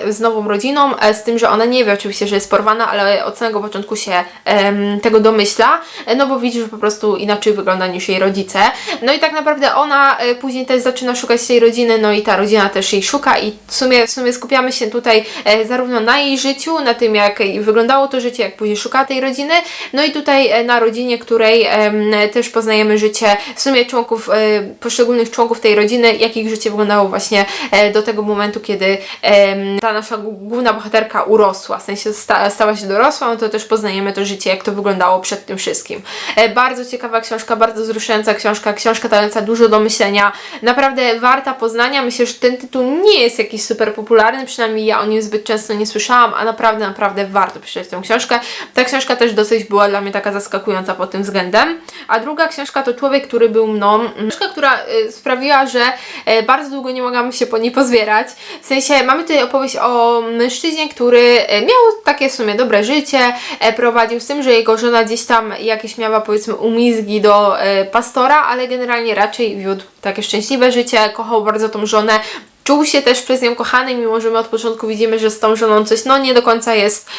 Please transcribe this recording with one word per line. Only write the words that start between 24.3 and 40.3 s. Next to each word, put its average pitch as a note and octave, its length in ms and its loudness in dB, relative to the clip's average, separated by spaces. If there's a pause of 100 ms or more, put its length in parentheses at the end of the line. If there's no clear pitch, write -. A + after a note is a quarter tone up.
poszczególnych A#3 520 0
członków A#3 280 0
tej G#3+ 160 2
rodziny, A3+ 380 2
jak A3+ 240 0
ich A3 120 -4
życie A3 200 -4
wyglądało G#3 400 2
właśnie, G3 360 0 (260)
e, G3+ 200 4
do G#3+ 120 2
tego G#3+ 180 -4
momentu, G#3 380 -2
kiedy, G3 380 -2 (240)
em, G3 580 2
ta A3 140 -2
nasza G#3+ 240 -6
g-, G#3 140 -8
główna A3 420 -2
bohaterka G#3+ 500 -2
urosła, G3 540 2
w - 60 -10
sensie G3+ 300 -6
sta-, G3+ 360 0
stała G#3+ 260 0
się G3+ 100 -8
dorosła, A#3+ 420 0
no A3+ 100 -2
to A3+ 120 -2
też G#3+ 160 -6
poznajemy G3 480 -2
to G3 120 -4
życie, G3 240 -6
jak F#3+ 140 -2
to - 80 -4
wyglądało F#3 480 0
przed G3+ 260 -8
tym F#3+ 120 -10
wszystkim. - 440 -6 (340)
E, A3 140 6
bardzo B3 360 0
ciekawa A#3 360 -4
książka, A3+ 340 -4
bardzo A3 260 0
wzruszająca A3 520 -2
książka, G#3 400 -2
książka A3+ 360 -2
dająca G#3 320 2
dużo A3+ 280 4
do G#3+ 100 4
myślenia, G3+ 520 2 (300)